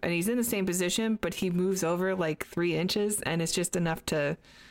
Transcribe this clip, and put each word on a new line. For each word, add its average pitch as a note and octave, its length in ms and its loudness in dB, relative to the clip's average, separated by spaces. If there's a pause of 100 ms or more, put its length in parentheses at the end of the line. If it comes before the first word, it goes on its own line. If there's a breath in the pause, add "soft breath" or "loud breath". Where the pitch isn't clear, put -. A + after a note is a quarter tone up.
and E3+ 100 0
he's E3+ 160 0
in A#3+ 100 2
the A#3+ 40 2
same A3+ 240 0
position, F#3 540 0
but F3 140 -2
he F#3 160 -2
moves F3+ 340 2
over, F3+ 320 0
like, D#3+ 300 -2
three E3+ 280 0
inches, G#3 480 0
and E3 200 0
it's E3 100 -2
just F3+ 240 0
enough E3 300 0
to, D3+ 300 0 (340 loud breath)